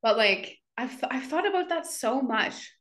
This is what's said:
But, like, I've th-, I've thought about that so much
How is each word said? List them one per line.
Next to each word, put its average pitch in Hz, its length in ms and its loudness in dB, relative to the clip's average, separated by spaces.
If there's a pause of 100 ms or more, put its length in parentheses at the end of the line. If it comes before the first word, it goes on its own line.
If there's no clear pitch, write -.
But, 220 160 4
like, 196 400 2 (180)
I've 254 140 -2 (100)
th-, - 120 -2
I've 262 140 -4
thought 349 220 0
about 359 220 0
that 330 160 -2
so 247 340 -2
much 226 600 -2